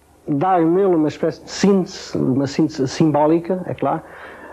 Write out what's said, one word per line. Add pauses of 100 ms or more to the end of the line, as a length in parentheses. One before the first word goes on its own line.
(280)
dar
nele
uma
espécie
de
síntese,
uma
síntese
simbólica,
é
claro, (520)